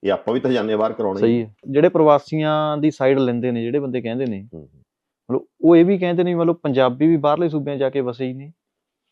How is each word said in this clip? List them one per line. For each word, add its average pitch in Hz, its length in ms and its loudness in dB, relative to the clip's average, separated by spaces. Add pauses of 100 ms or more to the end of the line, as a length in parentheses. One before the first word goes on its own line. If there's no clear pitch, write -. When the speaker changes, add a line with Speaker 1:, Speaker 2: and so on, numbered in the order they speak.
Speaker 1:
ਇਹ 98 80 0
ਆਪਾਂ 101 220 -4
ਵੀ 123 60 0
ਤਾਂ 131 100 -2
ਜਾਂਦੇ 110 220 -2
ਆ 107 40 0
ਬਾਹਰ 107 160 0
ਕਰਾਉਣਾ 98 260 -4
ਹੀ। 104 40 -2
Speaker 2:
ਸਹੀ 117 200 2
ਹੈ। 107 120 -12 (160)
ਜਿਹੜੇ 147 180 2
ਪ੍ਰਵਾਸੀਆਂ 151 880 0
ਦੀ 151 140 0
ਸਾਈਡ 139 280 2
ਲੈਂਦੇ 123 320 -2
ਨੇ 117 120 -4
ਜਿਹੜੇ 120 160 -2
ਬੰਦੇ 127 240 -6
ਕਹਿੰਦੇ 117 240 -6
ਨੇ, 104 280 -8
Speaker 1:
ਹੂੰ, 80 60 -16
ਹੂੰ। 69 220 -20 (480)
Speaker 2:
ਮਤਲਬ 131 160 -4 (140)
ਉਹ 170 160 6
ਇਹ 170 80 8
ਵੀ 190 140 2
ਕਹਿੰਦੇ 175 240 -2
ਨੇ, 180 120 0
ਮਤਲਬ 170 220 0
ਪੰਜਾਬੀ 131 500 0
ਵੀ 165 100 4
ਬਾਹਰਲੇ 151 320 0
ਸੂਬਿਆਂ 143 280 -6
ਜਾ 135 140 -2
ਕੇ 139 100 -4
ਵਸੇ 123 260 -6
ਹੀ 127 60 -8
ਨੇ। 139 200 -16 (600)